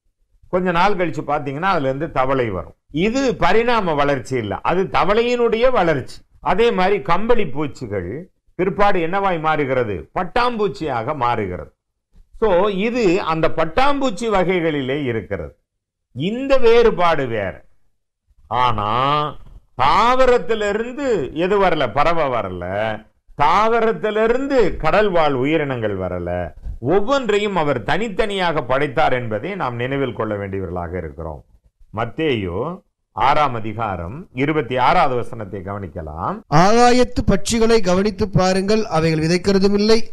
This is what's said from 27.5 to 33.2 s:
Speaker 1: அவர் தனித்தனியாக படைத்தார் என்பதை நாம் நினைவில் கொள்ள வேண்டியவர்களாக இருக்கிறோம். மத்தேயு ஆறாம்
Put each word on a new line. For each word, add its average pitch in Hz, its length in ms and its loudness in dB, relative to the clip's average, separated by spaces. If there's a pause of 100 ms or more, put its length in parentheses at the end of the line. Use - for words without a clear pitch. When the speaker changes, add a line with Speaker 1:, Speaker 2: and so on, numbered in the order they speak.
Speaker 1:
அவர் 147 260 0
தனித்தனியாக 185 800 -2
படைத்தார் 135 520 0
என்பதை 117 400 -4
நாம் 135 220 -6
நினைவில் 127 380 -4
கொள்ள 110 200 -4
வேண்டியவர்களாக 92 640 -6
இருக்கிறோம். 78 460 -10 (500)
மத்தேயு 113 640 -4 (580)
ஆறாம் 139 380 2